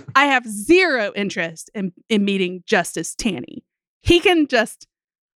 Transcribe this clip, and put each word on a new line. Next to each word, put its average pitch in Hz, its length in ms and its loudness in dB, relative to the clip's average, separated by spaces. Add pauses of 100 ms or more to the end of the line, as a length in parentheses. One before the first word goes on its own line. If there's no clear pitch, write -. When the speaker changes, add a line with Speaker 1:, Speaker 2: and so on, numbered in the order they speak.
Speaker 1:
<laughs> - 80 -4
Speaker 2:
I 277 100 6
have 262 220 0
zero 240 680 2
interest 180 580 -6
in, 190 200 -6 (160)
in 220 160 2
meeting 185 400 -2
Justice 175 500 -2
Taney. - 480 -8 (380)
He 349 180 4
can 320 280 2
just - 380 -2 (500)